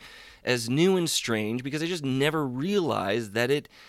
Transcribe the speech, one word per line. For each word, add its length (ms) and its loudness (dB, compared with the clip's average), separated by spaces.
as 260 0
new 260 4
and 140 0
strange 520 -2
because 200 -6
I 40 -4
just 180 -6
never 420 2
realized 880 0
that 160 2
it, 180 0